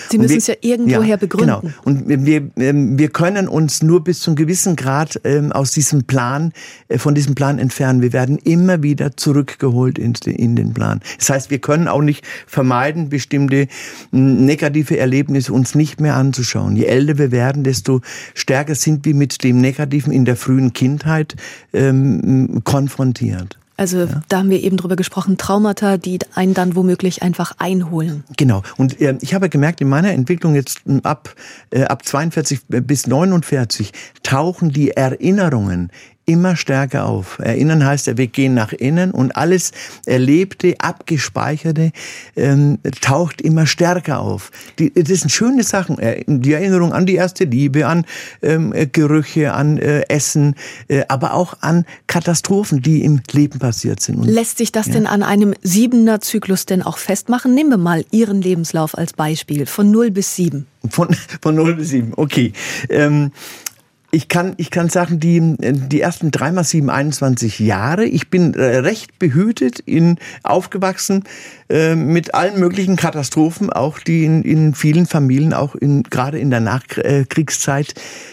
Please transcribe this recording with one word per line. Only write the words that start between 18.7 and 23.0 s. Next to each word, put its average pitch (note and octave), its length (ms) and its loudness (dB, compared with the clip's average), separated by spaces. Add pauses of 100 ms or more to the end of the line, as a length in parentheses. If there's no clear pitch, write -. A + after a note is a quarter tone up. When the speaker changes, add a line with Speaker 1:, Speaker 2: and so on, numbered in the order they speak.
Speaker 2:
sind D3+ 300 0
wir D#3+ 100 2
mit C#3+ 300 0
dem B2 160 4
Negativen C3+ 540 0
in C3+ 100 4
der B2 100 2
frühen B2+ 380 0
Kindheit, D3+ 640 -2 (380)
ähm, C3 880 2
konfrontiert. B2 960 -2 (180)